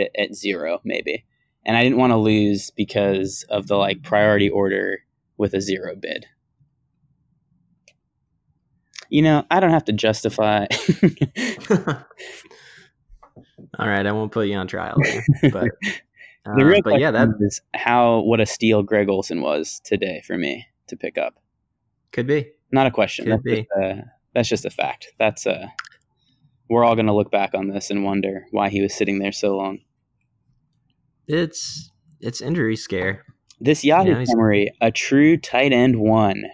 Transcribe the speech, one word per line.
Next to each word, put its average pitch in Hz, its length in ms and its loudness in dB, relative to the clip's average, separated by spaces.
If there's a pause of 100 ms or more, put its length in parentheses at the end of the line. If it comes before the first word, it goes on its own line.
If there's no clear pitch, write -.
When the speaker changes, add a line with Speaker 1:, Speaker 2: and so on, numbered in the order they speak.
(180)
Speaker 1:
at 104 160 -4
zero, 87 520 -4
maybe. - 400 -8 (400)
And 113 100 0
I 117 80 4
didn't 127 140 2
wanna 123 200 4
lose 104 540 2
because 98 800 -2
of 101 180 -4
the, 101 80 -2
like, 98 260 -2
priority 104 480 2
order 98 500 -2 (380)
with 101 160 -2
a 98 60 -2
zero 95 400 -6
bid. - 260 -10 (2750)
You 147 140 2
know, 151 280 4
I 175 80 2
don't 180 120 4
have 160 140 2
to 110 80 -2
justify. 107 800 0
<laughs> - 960 -2
Speaker 2:
<laughs> - 0 - (2000)
All 113 100 -6
right, 101 180 0
I 101 60 0
won't 107 200 -4
put 107 160 -2
you 101 80 -4
on 95 120 -4
trial 98 340 -8
there, 131 240 -2 (260)
but, 123 240 -2
Speaker 1:
<laughs> - 40 -20 (640)
The 104 60 -10 (100)
Speaker 2:
uh, - 20 6
Speaker 1:
real 190 200 6
Speaker 2:
but 151 160 2
yeah, 151 100 2
Speaker 1:
question 113 300 2
Speaker 2:
that 104 60 2
Speaker 1:
is - 160 -4 (120)
how, 120 460 2
what 113 200 2
a 110 60 2
steal 107 380 2
Greg 104 260 2
Olsen 92 320 -2
was 76 420 -4
today 95 440 -4
for - 100 -6
me 73 260 -6 (220)
to - 100 -16
pick - 220 -10
up. - 160 -4 (800)
Speaker 2:
Could 123 160 -6
be. 143 240 -2 (200)
Speaker 1:
Not 135 140 2
a 127 60 0
question. - 340 -2
Speaker 2:
Could 110 80 0
Speaker 1:
That's 113 100 0
Speaker 2:
be. 120 120 -2
Speaker 1:
just 107 120 -4 (140)
a, 98 220 -6 (320)
that's 117 140 0
just - 160 -2
a - 40 -8
fact. - 380 -6 (100)
That's 110 300 -2
a, 95 260 -4 (960)
we're 117 140 4
all 117 120 4
gonna 107 200 2
look 104 160 0
back 98 240 -2
on 98 140 -4
this 98 200 -8
and 101 140 -2
wonder 98 480 -4
why 101 180 0
he 101 100 -2
was 98 140 -2
sitting 101 240 -2
there 98 140 -4
so 98 260 -2
long. 98 220 -6 (1500)
Speaker 2:
It's, - 640 -6 (280)
it's 120 220 -10
injury 123 340 -2
scare. 95 500 -6 (340)
Speaker 1:
This 147 240 2
Yahoo 170 280 4
Speaker 2:
Yeah, 117 80 2
he's 123 100 -2
Speaker 1:
summary, 107 420 4 (100)
a 117 100 4
true 147 460 4
tight 135 360 0
end 123 260 4
one, 107 440 2 (100)